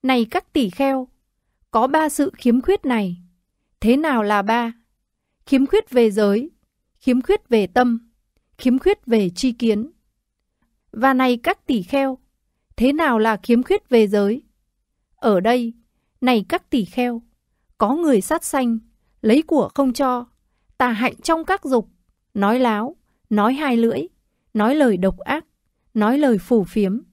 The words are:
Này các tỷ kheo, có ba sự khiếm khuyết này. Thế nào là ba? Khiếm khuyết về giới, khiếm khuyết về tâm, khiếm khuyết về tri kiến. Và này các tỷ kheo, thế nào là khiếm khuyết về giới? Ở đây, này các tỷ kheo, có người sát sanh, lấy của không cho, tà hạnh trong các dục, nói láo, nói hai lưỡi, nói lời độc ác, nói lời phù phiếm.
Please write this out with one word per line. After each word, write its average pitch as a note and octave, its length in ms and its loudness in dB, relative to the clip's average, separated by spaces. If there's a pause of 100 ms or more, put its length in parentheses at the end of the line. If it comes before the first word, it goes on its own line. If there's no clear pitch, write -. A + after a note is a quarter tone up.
Này B3+ 280 0
các - 220 -8
tỷ A#3 180 0
kheo, C4+ 380 -2 (640)
có A3+ 160 0
ba D#4 220 0
sự - 280 -2
khiếm A#3+ 240 2
khuyết F#4+ 240 -2
này. G#3 320 -2 (640)
Thế A#3 160 4
nào C#4+ 260 0
là G#3 200 0
ba? A#3 300 -2 (720)
Khiếm C4+ 200 2
khuyết G#4+ 240 0
về A#3 200 2
giới, G#3 400 0 (480)
khiếm B3+ 240 0
khuyết - 260 -2
về G#3+ 180 2
tâm, A#3+ 440 -2 (480)
khiếm C4 200 0
khuyết - 280 -2
về A3 240 0
tri B3 220 -2
kiến. A3+ 380 -2 (1000)
Và C4 240 0
này B3+ 220 0
các D#4+ 300 -6
tỷ A#3 160 -2
kheo, C4+ 360 -4 (580)
thế B3+ 160 2
nào D4 260 0
là A3 240 0
khiếm A#3+ 200 2
khuyết - 260 -2
về A3+ 180 4
giới? G#3 360 0 (760)
Ở G3+ 240 2
đây, A#3 320 0 (480)
này A#3+ 280 2
các - 220 -6
tỷ A#3 140 0
kheo, A#3+ 380 -6 (560)
có A3 160 0
người D4 260 2
sát D#4+ 240 -4
sanh, A#3+ 340 -2 (420)
lấy A#3 220 2
của D#4 320 0
không C4+ 180 0
cho, B3 340 -2 (520)
tà B3 100 0
hạnh A#3 340 -2
trong E4 220 -2
các F#4+ 200 -4
dục, B3+ 240 -2 (460)
nói G#3+ 260 0
láo, A#3 360 -2 (340)
nói G#3+ 240 2
hai C#4 220 -2
lưỡi, A#3 240 0 (540)
nói A3 200 0
lời B3+ 220 2
độc F#3 220 -2
ác, - 280 -8 (480)
nói A3+ 240 0
lời C4 200 2
phù G#3 260 0
phiếm. G3+ 360 -4 (120)